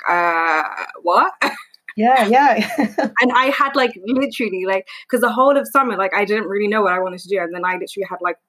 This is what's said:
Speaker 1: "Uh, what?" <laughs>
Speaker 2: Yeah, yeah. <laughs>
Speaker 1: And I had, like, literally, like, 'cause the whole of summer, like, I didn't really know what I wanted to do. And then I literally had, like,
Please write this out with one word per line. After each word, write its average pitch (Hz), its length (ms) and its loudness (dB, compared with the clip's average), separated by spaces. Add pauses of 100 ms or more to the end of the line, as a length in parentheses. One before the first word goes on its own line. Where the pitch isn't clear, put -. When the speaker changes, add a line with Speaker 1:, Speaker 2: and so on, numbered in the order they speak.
Speaker 1:
"Uh, 165 560 2 (380)
what?" 285 400 2
<laughs> 285 100 0 (440)
Speaker 2:
Yeah, 233 300 4
yeah. 240 420 4 (100)
<laughs> 240 200 -2 (240)
Speaker 1:
And 247 140 2
I 262 200 2
had, 277 200 0
like, 247 180 0 (100)
literally, 226 600 -2
like, 190 220 -2 (200)
'cause 240 140 0
the 240 100 2
whole 269 240 4
of 254 120 0
summer, 262 280 0
like, 190 160 -2
I 202 140 0
didn't 208 220 -2
really 202 200 -2
know 214 140 0
what 190 100 2
I 180 60 0
wanted 185 220 -4
to 180 80 -18
do. 196 100 -2
And 170 160 -4
then 175 100 -6
I 185 100 -2
literally 185 360 -8
had, 180 100 -8
like, 175 180 -4 (120)